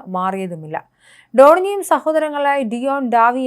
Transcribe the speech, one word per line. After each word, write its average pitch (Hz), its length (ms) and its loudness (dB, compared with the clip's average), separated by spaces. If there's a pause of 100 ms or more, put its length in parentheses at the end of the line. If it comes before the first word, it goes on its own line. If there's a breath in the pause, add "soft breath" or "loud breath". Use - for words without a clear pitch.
(160)
മാറിയതുമില്ല. 180 600 -6 (600 soft breath)
ഡോണിനെയും 370 440 4 (100)
സഹോദരങ്ങളായ 294 680 0 (140)
ഡിയോൺ, 269 300 -4 (120)
ഡാവി 247 320 2